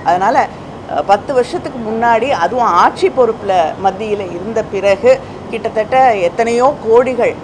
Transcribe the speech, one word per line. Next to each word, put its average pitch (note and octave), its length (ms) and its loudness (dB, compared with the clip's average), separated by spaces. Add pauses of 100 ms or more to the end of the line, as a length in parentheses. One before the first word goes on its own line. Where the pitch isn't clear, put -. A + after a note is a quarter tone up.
அதனால, F#3+ 440 0 (440)
ஆ, D3+ 100 -2
பத்து G3+ 320 0
வருஷத்துக்கு B3 580 -4
முன்னாடி A#3 380 2
அதுவும் A3+ 360 0
ஆட்சி G3+ 440 4
பொறுப்புல G#3+ 540 0 (200)
மத்தியில G3 520 -2
இருந்த G#3+ 360 -4
பிறகு G3 480 2 (300)
கிட்டத்தட்ட A3+ 640 0
எத்தனையோ A#3 580 0 (140)
கோடிகள் A#3 560 2